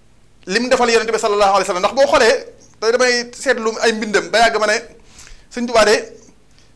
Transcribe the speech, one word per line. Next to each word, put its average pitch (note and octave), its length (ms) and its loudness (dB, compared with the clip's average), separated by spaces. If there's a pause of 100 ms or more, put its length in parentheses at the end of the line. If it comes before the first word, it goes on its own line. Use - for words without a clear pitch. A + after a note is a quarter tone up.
(460)
lim A3+ 220 -4
defal A#3+ 220 0
Yonent A3+ 220 0
bi G#3+ 60 0
sallallahu G#3 380 0
alayhi F#3 120 -2
wa G3 60 -2
sallam. F3+ 80 -6
Ndax G3+ 120 -2
boo C4+ 160 2
xoolee, C4+ 240 4 (460)
tey A3 120 0
damay B3 400 0
seetlu A3+ 380 -4 (100)
ay A#3 120 0
mbindam G#3 380 -2
ba G3+ 80 0
yàgg A3+ 200 2
ma G#3+ 80 -2
ne G#3+ 100 0 (800)
Sëñ A#3+ 120 -6
Tuubaa A#3 180 4
de G#3 100 4 (800)